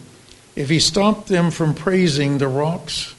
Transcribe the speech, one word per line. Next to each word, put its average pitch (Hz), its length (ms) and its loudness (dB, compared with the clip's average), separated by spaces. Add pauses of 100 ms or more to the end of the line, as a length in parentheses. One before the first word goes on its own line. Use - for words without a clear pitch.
(560)
If 139 140 -6
he 156 100 4
stopped 208 480 0
them 175 240 2
from 156 240 0
praising, 147 640 2
the 139 80 0
rocks 147 720 -4